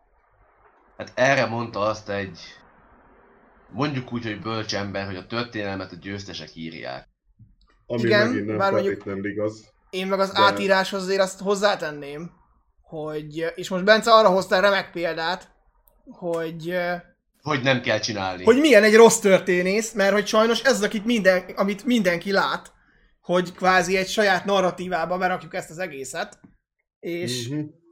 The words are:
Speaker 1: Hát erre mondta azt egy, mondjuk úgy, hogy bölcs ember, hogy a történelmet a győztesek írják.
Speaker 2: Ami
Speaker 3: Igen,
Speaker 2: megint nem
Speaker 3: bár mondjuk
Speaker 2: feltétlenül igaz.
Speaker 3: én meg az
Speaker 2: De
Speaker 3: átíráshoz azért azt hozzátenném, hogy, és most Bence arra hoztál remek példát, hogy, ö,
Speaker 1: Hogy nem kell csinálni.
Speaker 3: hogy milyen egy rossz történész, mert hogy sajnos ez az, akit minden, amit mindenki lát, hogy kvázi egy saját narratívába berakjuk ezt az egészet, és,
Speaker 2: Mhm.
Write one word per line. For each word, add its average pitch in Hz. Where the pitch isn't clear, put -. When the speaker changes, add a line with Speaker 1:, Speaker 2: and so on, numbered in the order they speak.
Speaker 1:
Hát 92
erre 131
mondta 113
azt 107
egy, 98
mondjuk 127
úgy, 113
hogy 104
bölcs 107
ember, 98
hogy 95
a 92
történelmet 104
a 90
győztesek 95
írják. 73
Speaker 2:
Ami 120
Speaker 3:
Igen, 110
Speaker 2:
megint 104
nem 107
Speaker 3:
bár 196
mondjuk -
Speaker 2:
feltétlenül 101
igaz. 107
Speaker 3:
én 185
meg 190
az 196
Speaker 2:
De 196
Speaker 3:
átíráshoz 196
azért 190
azt 185
hozzátenném, 175
hogy, 156
és 175
most 185
Bence 214
arra 220
hoztál 185
remek 190
példát, 170
hogy, 165
ö, 175
Speaker 1:
Hogy 143
nem 127
kell 113
csinálni. 95
Speaker 3:
hogy 240
milyen 247
egy 214
rossz 220
történész, 190
mert 196
hogy 208
sajnos 226
ez 262
az, 196
akit 208
minden, 185
amit 196
mindenki 190
lát, 165
hogy 180
kvázi 185
egy 190
saját 190
narratívába 180
berakjuk 180
ezt 170
az 160
egészet, 165
és, 170
Speaker 2:
Mhm. 147